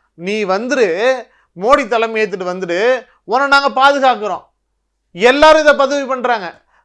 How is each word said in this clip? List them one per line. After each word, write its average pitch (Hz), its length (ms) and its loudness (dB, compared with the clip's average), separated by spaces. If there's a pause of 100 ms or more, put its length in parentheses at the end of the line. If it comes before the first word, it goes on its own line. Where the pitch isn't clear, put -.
(140)
நீ 202 320 -6
வந்துரு, 226 680 -2 (460)
மோடி 262 260 2
தலைமை 220 360 -2
ஏத்துட்டு 185 300 -6
வந்துடு, 185 520 -2 (180)
உன்னை 269 240 -2
நாங்க 277 220 2
பாதுகாக்கிறோம். 262 760 0 (680)
எல்லாரும் 285 500 4
இதை 294 140 4
பதிவு 277 320 -2
பண்றாங்க. 233 540 -4 (240)